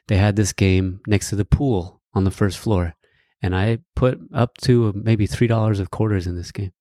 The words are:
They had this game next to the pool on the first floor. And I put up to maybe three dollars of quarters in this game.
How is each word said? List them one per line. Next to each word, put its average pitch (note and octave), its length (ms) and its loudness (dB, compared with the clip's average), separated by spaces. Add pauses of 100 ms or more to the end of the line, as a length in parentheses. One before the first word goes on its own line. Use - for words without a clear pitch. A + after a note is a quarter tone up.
They G#2+ 100 2
had G2+ 180 4
this G#2 180 0
game F#2+ 520 0
next G#2 240 0
to G2+ 60 -4
the G2+ 100 -2
pool G#2+ 560 0 (120)
on G2 100 2
the F#2+ 80 2
first G2 260 -2
floor. F2+ 380 -2 (460)
And F#2 140 -2
I A2 240 0 (160)
put B2+ 240 0 (140)
up A#2+ 260 -2
to A#2+ 360 2
maybe G#2+ 320 0
three - 200 0
dollars A2 320 0
of F#2 120 -6
quarters G2+ 340 -2
in F2+ 100 -6
this F2 160 -10
game. G2+ 300 -8